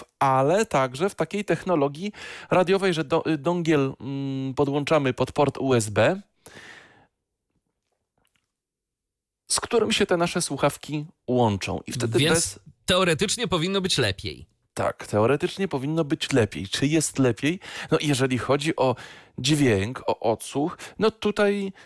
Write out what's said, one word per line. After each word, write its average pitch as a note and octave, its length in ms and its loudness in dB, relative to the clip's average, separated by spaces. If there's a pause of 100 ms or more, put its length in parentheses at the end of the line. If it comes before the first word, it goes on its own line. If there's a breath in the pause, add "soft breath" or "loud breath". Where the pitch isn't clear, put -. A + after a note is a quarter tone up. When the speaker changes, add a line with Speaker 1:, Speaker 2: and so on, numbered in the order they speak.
(180)
Speaker 1:
ale C#3 480 4
także C3+ 440 -2
w - 40 -14
takiej G3+ 300 -4
technologii D#3+ 680 -2 (380 loud breath)
radiowej, F#3 440 2
że D#3 100 -2
do-, D#3 200 0 (140)
dongiel, D#3 600 0
mm, C3+ 540 -6
podłączamy C#3+ 600 0
pod - 180 -4
port C#3+ 260 0
U C3 160 2
S A2 160 2
B, A#2+ 300 2 (3250 loud breath)
z - 120 -2
którym A3 320 2
się G#3+ 140 2
te F#3 100 2
nasze E3+ 260 0
słuchawki D3 640 -2 (220)
łączą. G#2+ 580 2
I - 60 -8
wtedy A#2 260 0
Speaker 2:
Więc D#3 160 4
Speaker 1:
bez - 260 -2 (260)
Speaker 2:
teoretycznie F#3+ 600 2
powinno F#3 320 0
być F#3 180 -2
lepiej. F#2 480 -2 (280)
Speaker 1:
Tak, - 320 -4
teoretycznie C#3+ 640 0
powinno D3+ 360 -2
być D3 280 -4
lepiej. G#2+ 360 2
Czy - 180 -2
jest D3+ 320 0
lepiej? C3+ 420 2 (300 loud breath)
No, D#3 100 4
jeżeli C3 380 0
chodzi D3 380 0
o B2+ 200 2 (420 loud breath)
dźwięk, B2+ 680 2
o - 140 -2
odsłuch, - 580 -2 (200 loud breath)
no G#3+ 120 2
tutaj G3+ 600 0 (140)